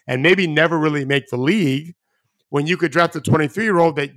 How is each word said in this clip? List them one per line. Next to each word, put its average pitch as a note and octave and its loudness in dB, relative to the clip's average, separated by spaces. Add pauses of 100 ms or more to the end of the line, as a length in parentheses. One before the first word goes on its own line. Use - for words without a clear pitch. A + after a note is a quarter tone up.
and B2+ -2
maybe F#3 4
never D#3+ 2
really D3 -2
make C#3 -2
the B2+ -4
league, D3+ -2 (560)
when C#3+ -2
you F3 0
could E3 -2
draft E3+ 0
a D#3 -10
twenty-three-year-old E3 0
that C#3+ -4